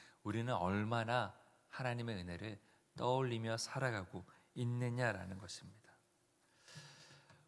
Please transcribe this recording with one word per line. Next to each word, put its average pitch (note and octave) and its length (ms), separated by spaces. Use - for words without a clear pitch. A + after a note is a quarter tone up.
우리는 A#2 300
얼마나 G#2+ 800
하나님의 A#2+ 480
은혜를 F#2 420
떠올리며 A#2+ 580
살아가고 A2+ 680
있느냐라는 A#2+ 840
것입니다. - 560